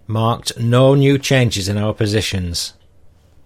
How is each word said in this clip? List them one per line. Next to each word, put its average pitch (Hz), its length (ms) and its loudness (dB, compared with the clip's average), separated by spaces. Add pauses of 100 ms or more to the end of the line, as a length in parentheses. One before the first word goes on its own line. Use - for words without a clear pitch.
marked 113 520 -4
no 123 360 4
new 139 240 4
changes 123 480 0
in 101 120 -2
our 104 160 -2
positions. 98 800 -4 (720)